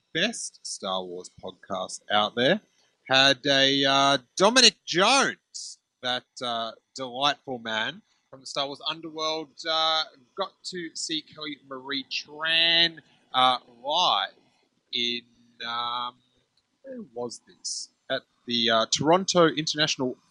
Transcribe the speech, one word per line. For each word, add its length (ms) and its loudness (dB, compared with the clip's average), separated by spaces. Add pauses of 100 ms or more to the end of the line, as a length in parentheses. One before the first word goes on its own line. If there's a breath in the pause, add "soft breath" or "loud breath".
(120)
best 540 -6
Star 360 -4
Wars 280 -12 (120)
podcasts 580 -10 (100)
out 260 2
there, 240 2 (480)
had 380 4
a, 380 4
uh, 340 4 (180)
Dominic 480 6
Jones, 920 0 (240)
that, 220 -6 (180)
uh, 300 -4 (220)
delightful 640 -4
man 440 -4 (280)
from 100 -20
the 60 -20
Star 200 -4
Wars 220 -10
Underworld, 600 -4 (200)
uh, 340 0 (340)
got 160 -4 (120)
to 300 -10
see 280 -6
Kelly 360 -14 (100)
Marie 420 -8
Tran, 880 0 (340 soft breath)
uh, 260 4 (240)
live 480 2 (640)
in, 300 -2 (440)
um, 480 -6 (680)
where 200 -14 (120)
was 320 -10
this? 420 -12 (580)
The, 240 2
uh, 220 4
Toronto 560 4
International 680 -2 (140)